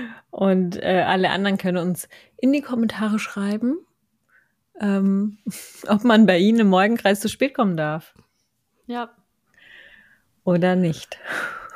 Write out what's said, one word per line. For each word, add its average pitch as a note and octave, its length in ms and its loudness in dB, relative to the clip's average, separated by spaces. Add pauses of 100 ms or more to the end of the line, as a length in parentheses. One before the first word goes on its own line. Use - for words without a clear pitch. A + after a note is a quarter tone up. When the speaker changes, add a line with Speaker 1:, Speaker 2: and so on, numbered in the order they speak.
(300)
Speaker 1:
Und, F#3 520 0
äh, F3+ 260 0
alle F#3 240 0
anderen G3 260 -2
können F3+ 200 -2
uns F3 300 -4 (300)
in C4 160 2
die C#4+ 80 0
Kommentare A3 580 -2
schreiben, G#3+ 580 -4 (1000)
ähm, G3 680 0
<laughs> - 420 -14
ob G#3 160 0
man A3+ 220 6
bei F#3 120 4
Ihnen G#3+ 240 4
im G#3 80 4
Morgenkreis G3+ 500 2
zu A3 100 -4
spät C4+ 240 -2
kommen G3 240 0
darf. D#3 360 -6 (760)
Speaker 2:
Ja. A#3+ 220 -10 (1300)
Speaker 1:
Oder F3+ 320 2
nicht. F3 440 -2 (560)